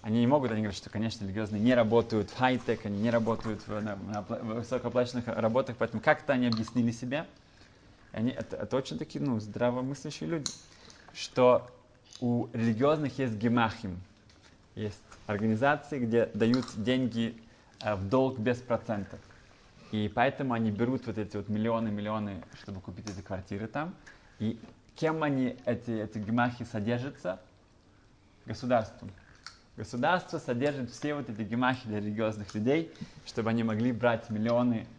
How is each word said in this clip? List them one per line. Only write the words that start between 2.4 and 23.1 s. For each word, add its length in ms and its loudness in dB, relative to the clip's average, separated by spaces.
они 140 -2
не 100 2
работают 560 0
в, 140 -4
на, 160 -4
на 240 -8
пла-, 200 -6
в 160 -4
высокооплачиваемых 720 -2
работах, 520 0
поэтому 220 -2
как-то 340 2
они 120 4
объяснили 460 2
себе. 340 -4
Они, 180 0
это, 260 -6
это 200 -4
очень 220 -4
такие, 260 -6
ну, 160 0
здравомыслящие 880 -4
люди, 240 -4
что 560 4
у 320 0
религиозных 680 2
есть 160 0
гемахим, 640 2
есть 240 -6
организации, 720 2
где 280 4
дают 400 2
деньги, 580 0
э, 120 0
в 140 -4
долг 300 4
без 200 0
процентов. 600 -4
И 140 0
поэтому 460 2
они 180 2
берут 340 0
вот 120 -4
эти 180 -4
вот 120 -6
миллионы, 400 0
миллионы, 540 -4
чтобы 200 -10
купить 280 -12
эти 120 -8